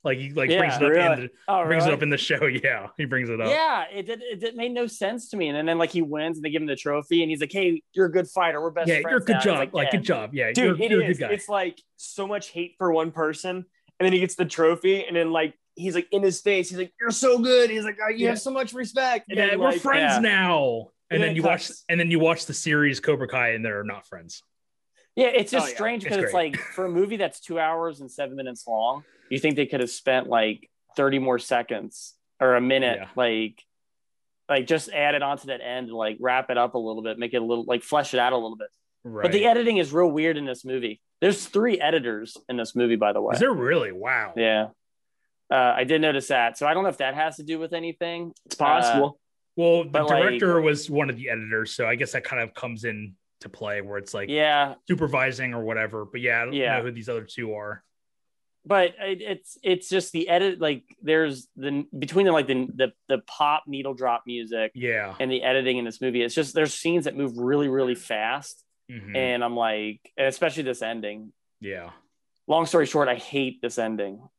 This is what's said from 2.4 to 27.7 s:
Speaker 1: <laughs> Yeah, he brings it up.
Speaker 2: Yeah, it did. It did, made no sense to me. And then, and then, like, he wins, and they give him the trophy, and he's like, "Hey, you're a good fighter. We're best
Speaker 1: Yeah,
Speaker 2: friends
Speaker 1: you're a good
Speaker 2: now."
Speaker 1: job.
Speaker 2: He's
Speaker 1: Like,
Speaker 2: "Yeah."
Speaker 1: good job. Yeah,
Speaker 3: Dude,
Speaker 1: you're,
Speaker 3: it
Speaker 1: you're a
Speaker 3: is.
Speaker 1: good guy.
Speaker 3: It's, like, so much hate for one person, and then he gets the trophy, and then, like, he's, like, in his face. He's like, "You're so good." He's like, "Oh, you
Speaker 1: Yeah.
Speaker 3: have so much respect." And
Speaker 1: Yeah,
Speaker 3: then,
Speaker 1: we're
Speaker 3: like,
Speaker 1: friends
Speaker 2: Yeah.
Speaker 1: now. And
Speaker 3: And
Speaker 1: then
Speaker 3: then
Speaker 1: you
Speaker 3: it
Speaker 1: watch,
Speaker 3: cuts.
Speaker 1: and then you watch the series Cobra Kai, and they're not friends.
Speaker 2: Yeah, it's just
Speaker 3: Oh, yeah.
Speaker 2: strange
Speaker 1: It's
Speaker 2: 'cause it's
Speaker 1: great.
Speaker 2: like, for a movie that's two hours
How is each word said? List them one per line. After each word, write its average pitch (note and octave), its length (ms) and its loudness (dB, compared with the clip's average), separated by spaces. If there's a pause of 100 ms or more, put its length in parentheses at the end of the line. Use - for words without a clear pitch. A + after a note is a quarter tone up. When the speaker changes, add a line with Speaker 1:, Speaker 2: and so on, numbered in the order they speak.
Speaker 1:
<laughs> - 0 -
Yeah, B2 400 -2 (100)
he D3+ 80 -2
brings B2 240 -2
it A2+ 100 -4
up. A2 100 0
Speaker 2:
Yeah, D4 340 2 (100)
it G3 140 -8
did. A#3 160 -8
It A3+ 160 -8
did, A3+ 160 -6
made A#3+ 160 -4
no A#3+ 160 -2
sense A3+ 420 -6
to G#3+ 80 -8
me. E3 120 0
And C#3+ 60 -2
then, D3 40 0
and D#3+ 100 0
then, E3 80 2
like, E3 140 0
he F3 100 0
wins, D#3 380 -4
and D3+ 40 -10
they D#3 60 -4
give D#3 140 -2
him D3+ 40 -4
the C#3 80 -2
trophy, D3 460 0
and D#3+ 80 0
he's D3+ 100 -2
like, D3 120 -4
"Hey, F3+ 320 0 (100)
you're F#3 140 4
a D#3+ 40 -2
good F3+ 160 2
fighter. E3 320 0
We're E3 120 -2
best E3 160 -2
Speaker 1:
Yeah, D#3 140 2
Speaker 2:
friends E3 100 -2
Speaker 1:
you're B3 100 4
a - 40 -8
good A3+ 80 2
Speaker 2:
now." - 80 2
Speaker 1:
job. D#3 240 2
Speaker 2:
He's C3 80 -12
Speaker 1:
Like, D3 120 0
Speaker 2:
"Yeah." C3+ 140 0
Speaker 1:
good - 40 -4
job. A#2 300 -2
Yeah, A#2+ 200 0
Speaker 3:
Dude, F#3 260 2
Speaker 1:
you're, A3+ 80 2
Speaker 3:
it G#3+ 40 2
Speaker 1:
you're F#3+ 120 6
a - 20 0
Speaker 3:
is. F3 140 0
Speaker 1:
good A#2 80 -2
guy. G3+ 80 0
Speaker 3:
It's, - 120 -12
like, G3 320 -2 (180)
so - 280 -10
much G3+ 240 -6
hate F3 300 -8
for F3 120 2
one D#3+ 200 2
person, D#3+ 460 -4
and F3+ 80 -10 (340)
then F#3 140 4
he F#3 60 4
gets F3+ 140 0
the F3+ 120 0
trophy, E3+ 600 2
and E3+ 100 -4
then, E3 160 2
like, D#3+ 220 0 (220)
he's, F3 200 -4
like, F3 160 -2
in G3 100 2
his F#3+ 200 2
face. F#3+ 280 2
He's F3+ 80 -10
like, F#3 220 -8
"You're A#3 120 -2
so B3 280 4
good." B3 300 6
He's A3 160 -2
like, G#3 200 -6
"Oh, A3 40 2
you A#3 160 0
Speaker 1:
Yeah. A#3 60 4
Speaker 3:
have A3 100 -4
so C4+ 100 -4
much C4 220 -4
respect." B3+ 560 -2
And G3 80 -4
Speaker 1:
Yeah, G3+ 140 2
Speaker 3:
then, G3 80 0
Speaker 1:
we're C4 120 4
Speaker 3:
like, F3 100 -2
Speaker 1:
friends C#4 340 4
Speaker 2:
Yeah. A#3+ 40 4
Speaker 1:
now. F3 680 2 (200)
And E3 80 -2
Speaker 3:
And D#3+ 60 4
Speaker 1:
then D#3+ 60 2
Speaker 3:
then D#3+ 80 0
Speaker 1:
you D#3+ 60 0
Speaker 3:
it - 20 0
Speaker 1:
watch, - 220 2
Speaker 3:
cuts. - 220 -16
Speaker 1:
and E3+ 100 2
then E3+ 120 2
you E3 80 4
watch E3 260 2
the D3 80 -8
series D3 460 2
Cobra C3 300 0
Kai, B2 220 0
and A2+ 120 -2
they're G#2 220 -4
not G2+ 200 -10
friends. E2+ 380 -18 (720)
Speaker 2:
Yeah, B3 120 4
it's A#3+ 240 2
just C4 140 2
Speaker 3:
Oh, C4 40 -4
yeah. A#2+ 60 -10
Speaker 2:
strange A3 300 -4
Speaker 1:
It's - 100 -2
Speaker 2:
'cause F#3+ 80 2
it's - 100 -2
Speaker 1:
great. E3 200 2
Speaker 2:
like, D#3 40 -6
for - 280 -6
a F3+ 40 -2
movie G3 280 0
that's G3+ 220 -4
two E3 200 -6
hours D#3+ 420 -2